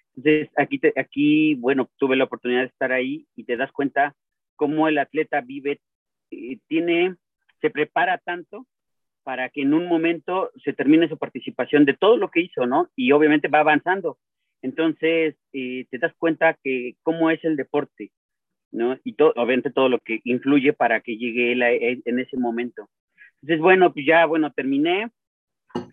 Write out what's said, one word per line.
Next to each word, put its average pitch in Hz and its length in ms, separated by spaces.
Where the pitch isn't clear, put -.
Entonces, 151 400
aquí, 139 240
te, 156 160
aquí, 151 580
bueno, 127 340
tuve 131 180
la 131 80
oportunidad 123 380
de 127 40
estar 127 240
ahí 131 460
y 117 80
te 120 120
das 135 140
cuenta 139 460
cómo 156 320
el 156 100
atleta 147 420
vive, 135 400
eh, 117 340
tiene, 170 480
se 156 100
prepara 165 480
tanto 180 480
para 127 280
que 143 120
en 139 100
un 170 140
momento 170 640
se 139 80
termine 156 360
su 156 80
participación - 680
de 135 100
todo 220 220
lo 202 120
que 165 120
hizo, 151 260
¿no? 135 300
Y 127 160
obviamente 147 340
va 151 140
avanzando. 156 580
Entonces, 160 720
eh, 127 380
te 123 80
das 165 200
cuenta 160 440
que 127 400
cómo 165 280
es 160 140
el 160 120
deporte, 135 560
¿no? 120 320
Y 120 120
to-, 151 200
obviamente 123 380
todo 131 160
lo 123 100
que 113 240
influye 135 500
para 117 280
que 117 160
llegue 120 340
él 123 120
a, 120 100
en 123 480
ese 123 160
momento. 117 520
Entonces, 156 200
bueno, 180 320
pues 143 140
ya, 165 180
bueno, 156 280
terminé, 156 580